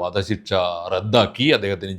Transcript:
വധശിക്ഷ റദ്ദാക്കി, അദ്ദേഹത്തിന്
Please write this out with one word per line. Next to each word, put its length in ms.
വധശിക്ഷ 520
റദ്ദാക്കി, 520
അദ്ദേഹത്തിന് 420